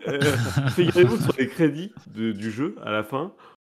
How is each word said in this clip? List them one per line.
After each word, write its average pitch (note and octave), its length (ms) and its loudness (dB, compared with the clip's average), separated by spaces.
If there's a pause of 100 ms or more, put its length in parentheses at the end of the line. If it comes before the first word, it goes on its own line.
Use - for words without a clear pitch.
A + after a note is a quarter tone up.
Euh, C#3 140 -2
<laughs> C3+ 500 2
figurez-vous F3 460 4
que - 60 -2
sur - 140 0
les - 120 0
crédits E3 440 -2 (160)
de, A2 240 -4
du G#2+ 180 -6
jeu, C3+ 320 -6
à A2 100 -6
la G#2+ 100 0
fin, C#3 320 -6 (340)